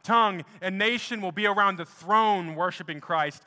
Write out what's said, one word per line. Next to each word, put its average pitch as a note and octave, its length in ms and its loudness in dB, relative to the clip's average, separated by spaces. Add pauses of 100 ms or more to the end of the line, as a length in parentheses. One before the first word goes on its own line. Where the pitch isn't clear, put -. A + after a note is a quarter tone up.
tongue, F3+ 440 2 (160)
and F#3+ 160 -4
nation A#3+ 420 -2
will F#3 140 -6
be G#3 120 -2
around G3+ 300 2
the E3+ 80 -10
throne F#3 720 2
worshiping D#3+ 460 -6
Christ. D3+ 460 -2